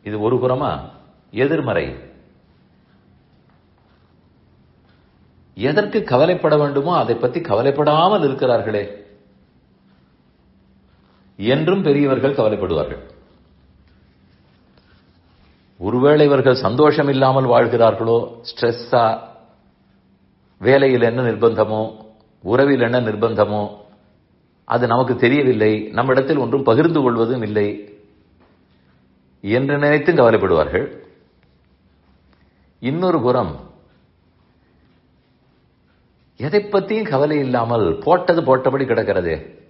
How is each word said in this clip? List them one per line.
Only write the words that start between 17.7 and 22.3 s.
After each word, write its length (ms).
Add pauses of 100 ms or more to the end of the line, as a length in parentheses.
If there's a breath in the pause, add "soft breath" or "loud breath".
ஸ்ட்ரெஸ்ஸா, 800 (1400)
வேலையில் 440
என்ன 200
நிர்பந்தமோ, 760 (460)